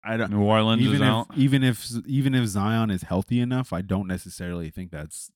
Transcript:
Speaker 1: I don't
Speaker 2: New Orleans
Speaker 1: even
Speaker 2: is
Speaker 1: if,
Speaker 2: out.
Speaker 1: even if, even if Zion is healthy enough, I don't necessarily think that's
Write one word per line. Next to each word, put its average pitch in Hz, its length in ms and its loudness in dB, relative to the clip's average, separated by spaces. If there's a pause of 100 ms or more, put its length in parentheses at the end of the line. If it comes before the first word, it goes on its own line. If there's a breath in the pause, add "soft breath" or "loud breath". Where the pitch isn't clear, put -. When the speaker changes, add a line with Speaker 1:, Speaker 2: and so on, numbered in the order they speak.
Speaker 1:
I 113 140 -4
don't 104 140 -2
Speaker 2:
New 104 120 2
Orleans 110 380 4
Speaker 1:
even 131 140 4
Speaker 2:
is - 60 2
Speaker 1:
if, 135 60 4
Speaker 2:
out. 117 280 0
Speaker 1:
even 135 280 4
if, 120 280 0 (140)
even 135 300 0
if 123 120 4
Zion 107 420 0
is 95 140 -2
healthy 95 380 -2
enough, 127 320 -2
I 87 80 -4
don't 95 260 -2
necessarily 87 640 -8
think 90 220 -12
that's 76 440 -14